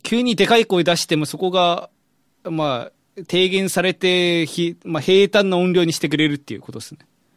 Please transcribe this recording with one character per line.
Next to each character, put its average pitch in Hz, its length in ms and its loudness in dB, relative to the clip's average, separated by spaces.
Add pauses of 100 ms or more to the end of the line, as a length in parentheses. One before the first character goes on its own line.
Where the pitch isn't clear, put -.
急 233 180 0
に 247 140 0
で 196 100 4
か 233 120 4
い 226 80 4
声 180 180 2
出 170 140 2
し - 80 -4
て 165 100 -2
も 151 100 0
そ 151 120 -8
こ 185 140 -4
が、 175 380 0 (540)
ま 151 460 -4
あ、 - 20 -20 (360)
低 185 220 2
減 190 200 -2
さ 180 120 -2
れ 180 120 0
て、 175 520 0
ひ-、 170 380 -4
ま 165 160 -6
あ、 - 20 -6
平 190 260 4
坦 196 220 2
な 185 80 0
音 180 160 2
量 175 100 4
に 165 100 0
し - 60 -6
て 160 100 -2
く 147 80 -2
れ 156 100 2
る 147 80 -4
っ - 20 -4
て - 160 -14
い 101 40 -10
う - 40 -18
こ - 100 -18
と 113 80 -14
で - 60 -14
す - 80 -20
ね。 - 60 -20 (380)